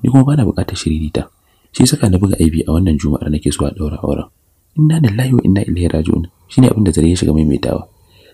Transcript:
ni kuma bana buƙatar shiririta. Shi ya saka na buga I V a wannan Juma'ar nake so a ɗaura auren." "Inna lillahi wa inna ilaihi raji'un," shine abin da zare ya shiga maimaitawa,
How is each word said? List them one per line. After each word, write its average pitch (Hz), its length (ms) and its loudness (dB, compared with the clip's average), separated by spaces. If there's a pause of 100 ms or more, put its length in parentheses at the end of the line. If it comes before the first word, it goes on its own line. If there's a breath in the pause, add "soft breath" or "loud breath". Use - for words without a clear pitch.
ni - 80 0
kuma 131 140 6
bana 143 200 2
buƙatar - 300 -2
shiririta. 78 540 -4 (440)
Shi - 120 0
ya - 20 6
saka 143 240 0
na 90 80 2
buga 98 220 0
I 82 100 4
V 80 160 -2
a - 60 -2
wannan 82 260 2
Juma'ar 73 320 -4
nake 78 220 -4
so 78 120 -4
a 71 60 -2
ɗaura 80 320 -8
auren." 71 260 -4 (480)
"Inna 156 240 2
lillahi 127 320 0
wa 120 120 4
inna 98 200 2
ilaihi 85 240 -2
raji'un," 80 380 -2 (220)
shine 131 200 4
abin 107 160 0
da 87 80 2
zare 80 160 2
ya 87 80 2
shiga 76 160 0
maimaitawa, 78 560 -2 (460 soft breath)